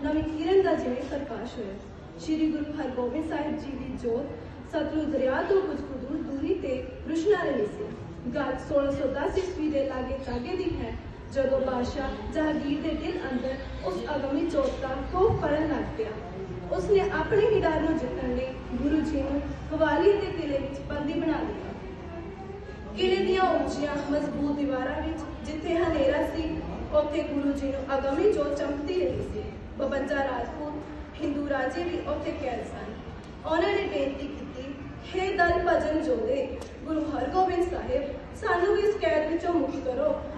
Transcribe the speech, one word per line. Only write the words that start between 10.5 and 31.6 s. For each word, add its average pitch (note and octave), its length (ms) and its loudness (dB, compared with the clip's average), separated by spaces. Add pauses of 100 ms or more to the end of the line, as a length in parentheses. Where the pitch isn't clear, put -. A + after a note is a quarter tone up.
ਦੀ E4 200 0
ਹੈ, A#3+ 180 -4 (380)
ਜਦੋਂ C4 280 4
ਬਾਦਸ਼ਾਹ B3+ 720 -2
ਜਹਾਂਗੀਰ D4 500 0
ਦੇ D#4+ 80 0
ਦਿਲ - 300 -2 (120)
ਅੰਦਰ B3+ 240 -2 (300)
ਉਸ F#4+ 100 -2 (200)
ਅਗਮੀ C#4 260 0
ਜੋਤ D4 300 2 (100)
ਦਾ C4+ 60 -2
ਖੋਫ D#4 540 4
ਪੜਨ D#4 280 2
ਲੱਗ A#3+ 140 0 (140)
ਪਿਆ। A3 120 -2 (640)
ਉਸਨੇ G4 380 6
ਆਪਣੇ G#4+ 400 4
ਹੀ G4 120 6
ਡਰ D#4 200 4
ਨੂੰ D#4+ 160 2
ਜਿੱਤਣ B3+ 380 -2
ਲਈ B3+ 120 -2 (260)
ਗੁਰੂ C#4+ 280 2
ਜੀ C#4 200 0
ਨੂੰ C#4+ 200 0 (320)
ਹਵਾਲੀ D#4+ 380 6
ਦੇ F#4+ 160 2 (140)
ਕਿਲੇ C#4+ 160 0
ਵਿੱਚ C4+ 220 -4
ਬੰਦੀ D4 340 -4
ਬਣਾ D#4+ 260 2
ਲਿਆ। - 340 -4 (1200)
ਕਿਲੇ F#4 280 4
ਦੀਆਂ F#4 160 4
ਉੱਚੀਆਂ C#4+ 680 2
ਮਜ਼ਬੂਤ C#4+ 460 0
ਦੀਵਾਰਾਂ C4 440 -2
ਵਿੱਚ F#3 180 -4 (260)
ਜਿੱਥੇ D#4+ 300 -2
ਹਨੇਰਾ D4+ 480 4 (120)
ਸੀ, - 260 -2 (320)
ਉੱਥੇ D4 300 4
ਗੁਰੂ C#4 300 2
ਜੀ C4+ 180 -2
ਨੂੰ C4+ 260 -2
ਅਗਮੀ C#4+ 360 4
ਜੋਤ C#4+ 240 2
ਚਮਕਦੀ D4 360 -2
ਰਹੀ - 400 0
ਸੀ। G#4+ 100 -6 (340)
ਬਵੰਜਾ C#4 380 0
ਰਾਜਪੂਤ C#4 580 -2 (480)
ਹਿੰਦੂ C#4+ 280 -2
ਰਾਜੇ C#4 340 0